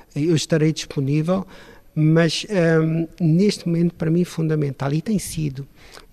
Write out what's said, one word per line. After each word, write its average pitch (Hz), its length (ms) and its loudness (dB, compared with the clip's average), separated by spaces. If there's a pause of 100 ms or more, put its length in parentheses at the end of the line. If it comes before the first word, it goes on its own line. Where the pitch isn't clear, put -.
(160)
Eu 160 180 0
estarei 156 380 2
disponível, 156 760 -2 (480)
mas, 160 540 2
ahm, 165 580 2 (140)
neste 180 480 2
momento 170 280 0
para 160 140 -2
mim 175 140 2
fundamental, 147 680 -2
e 160 80 -2
tem 214 160 -2
sido, 143 500 -6 (440)